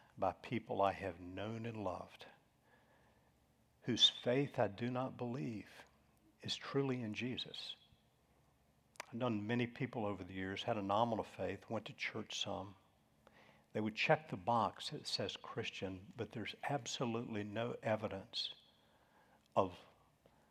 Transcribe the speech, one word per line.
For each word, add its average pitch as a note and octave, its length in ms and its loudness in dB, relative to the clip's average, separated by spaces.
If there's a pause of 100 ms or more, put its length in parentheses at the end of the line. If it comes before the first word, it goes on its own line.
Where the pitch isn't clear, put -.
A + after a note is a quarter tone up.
(180)
by F#2+ 140 4
people - 500 -2
I G2 100 6
have F#2 260 -4
known G2 460 -6
and A2 180 -4
loved F2+ 440 -6 (1600)
whose - 260 6
faith C3+ 480 2
I A2 100 6
do A2+ 220 -2
not B2+ 260 -2
believe B2 500 -4 (760)
is - 120 -2
truly C3+ 460 0
in G#2+ 140 -2
Jesus. - 600 -6 (1300)
I've - 60 -14
known A2+ 320 2
many A#2+ 200 4
people A#2+ 380 -2
over G2+ 180 0
the F#2 120 -8
years, F#2+ 280 -2
had A#2 140 2
a G2+ 60 -2
nominal G#2 420 4
faith, G2 460 -4
went G#2+ 160 -2
to - 80 -10
church - 440 -4
some. G2 380 -4 (960)
They A2 80 0
would G#2+ 160 0
check - 320 4
the B2 80 -4
box G2+ 540 2
that - 160 -8
says - 320 -2
Christian, F#2+ 800 -6
but G#2+ 140 -4
there's G#2 220 -6 (140)
absolutely A#2 760 -2
no A2+ 380 -2
evidence G#2+ 680 0 (1040)
of F#2+ 180 4 (760)